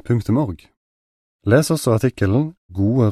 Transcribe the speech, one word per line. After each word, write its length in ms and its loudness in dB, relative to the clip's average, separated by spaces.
punktum 340 -2
org. 300 -8
Les 240 2
også 240 0
artikkelen 560 0
Gode 440 0